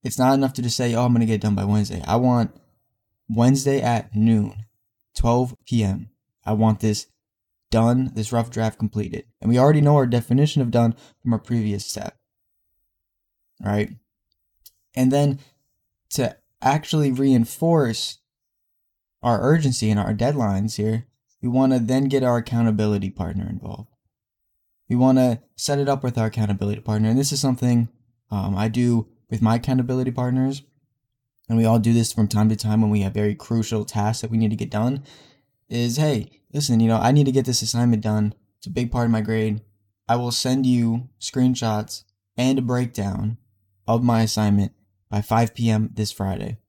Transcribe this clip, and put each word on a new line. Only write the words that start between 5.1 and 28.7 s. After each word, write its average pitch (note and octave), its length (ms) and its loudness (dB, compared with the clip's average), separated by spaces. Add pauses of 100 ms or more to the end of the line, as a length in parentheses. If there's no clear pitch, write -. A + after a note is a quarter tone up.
twelve B2 400 0 (100)
P A2+ 200 0
M. F#2+ 240 -4 (340)
I - 80 -4
want A2 300 2
this G#2+ 260 -2 (640)
done, B2 440 2
this G#2+ 200 -6
rough A#2 160 0
draft A2+ 280 -4
completed. - 480 -6 (140)
And A2 100 -2
we A#2+ 80 4
already D3 220 6
know D3 160 4
our C#3 100 4
definition B2 560 0
of A#2+ 80 -2
done A#2 260 2 (260)
from B2 100 -2
our A2+ 80 0
previous G#2+ 460 -4
step, - 340 -12 (1400)
right? G#2 320 -2 (1000)
And B2+ 200 2
then C#3+ 260 0 (680)
to - 260 -4 (260)
actually D3 480 0
reinforce C3 1080 0 (1040)
our A#2 180 0
urgency C3+ 480 2
and G#2+ 80 2
our G#2 160 -2
deadlines A2 600 -2
here, A2 320 -4 (340)
we A#2 60 -4
wanna C3 320 2
then C3 300 0
get C3 140 0
our B2 120 2
accountability G#2+ 760 0
partner F2+ 360 -6
involved. - 400 -12 (1000)
We A#2+ 80 0
wanna B2+ 440 4 (140)
set C#3+ 240 -2
it C#3 80 0
up C3+ 160 -2
with A#2+ 140 -2
our A2+ 80 0
accountability G#2 560 -2
partner. A2 260 0
And A#2 100 4
this C#3 140 0
is C#3+ 80 -4
something, B2 480 0 (420)
um, G2 280 -2
I G#2+ 100 0
do A#2+ 400 0 (220)